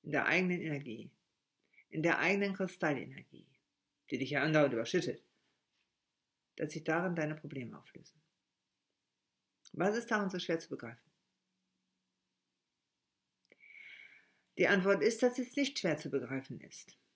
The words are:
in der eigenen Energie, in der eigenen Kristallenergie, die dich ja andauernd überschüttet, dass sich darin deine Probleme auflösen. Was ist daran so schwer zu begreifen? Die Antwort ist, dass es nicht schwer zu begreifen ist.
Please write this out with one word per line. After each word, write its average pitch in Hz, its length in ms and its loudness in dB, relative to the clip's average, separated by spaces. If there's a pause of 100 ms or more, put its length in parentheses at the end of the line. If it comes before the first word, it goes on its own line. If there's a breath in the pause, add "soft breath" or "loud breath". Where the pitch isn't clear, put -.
in 151 100 -8
der 143 140 2
eigenen 180 340 2
Energie, 143 500 -6 (800 soft breath)
in 165 120 -2
der 165 160 4
eigenen 196 360 2
Kristallenergie, 147 920 -4 (640)
die 127 80 -2
dich 127 120 -4
ja 139 120 0
andauernd 151 300 6
überschüttet, 123 500 0 (1300)
dass - 160 -4
sich 156 120 -8
darin 170 300 0
deine 156 200 -2
Probleme 135 440 -10
auflösen. - 420 -20 (1500)
Was 196 240 0
ist 233 140 -6
daran 202 200 2
so 185 80 -6
schwer 170 200 -2
zu - 100 -8
begreifen? 120 420 -12 (3500 loud breath)
Die 175 100 6
Antwort 196 340 6
ist, 233 200 4
dass 247 160 4
es 247 160 -4
nicht 277 240 0
schwer 156 200 0
zu 151 100 -8
begreifen 131 540 -4
ist. - 340 -20 (200)